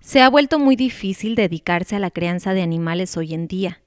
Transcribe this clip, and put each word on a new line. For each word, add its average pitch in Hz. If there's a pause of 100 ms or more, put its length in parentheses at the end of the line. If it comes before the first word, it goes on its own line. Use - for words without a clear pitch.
Se -
ha 262
vuelto 285
muy 269
difícil 220
dedicarse 180
a 202
la 185
crianza 175
de 190
animales 170
hoy 160
en 165
día 185